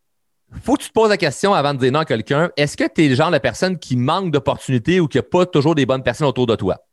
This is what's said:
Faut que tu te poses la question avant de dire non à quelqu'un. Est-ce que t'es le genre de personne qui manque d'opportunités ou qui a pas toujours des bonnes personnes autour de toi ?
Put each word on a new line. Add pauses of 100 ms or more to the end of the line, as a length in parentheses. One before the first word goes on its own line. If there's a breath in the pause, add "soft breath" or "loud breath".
(640)
Faut
que
tu
te
poses
la
question
avant
de
dire
non
à
quelqu'un.
Est-ce
que
t'es
le
genre
de
personne
qui
manque
d'opportunités
ou
qui
a
pas
toujours
des
bonnes
personnes
autour
de
toi ? (140)